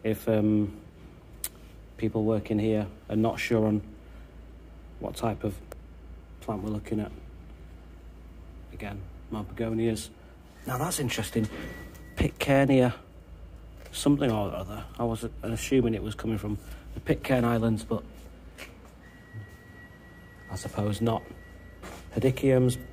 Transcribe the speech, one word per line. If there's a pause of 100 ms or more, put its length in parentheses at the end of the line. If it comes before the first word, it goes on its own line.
If,
um, (1200)
people
working
here (220)
are
not
sure
on (1200)
what
type
of (880)
plant
we're
looking
at. (1600)
Again, (300)
my
begonias. (560)
Now
that's
interesting. (680)
Pitcairnia, (1000)
something
or
other. (140)
I
was,
uh, (140)
assuming
it
was
coming
from (360)
the
Pitcairn
Islands,
but (2500)
I
suppose
not. (960)
Hedychiums, (140)